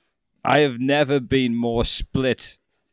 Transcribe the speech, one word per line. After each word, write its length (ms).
I 160
have 220
never 400
been 340
more 300
split 720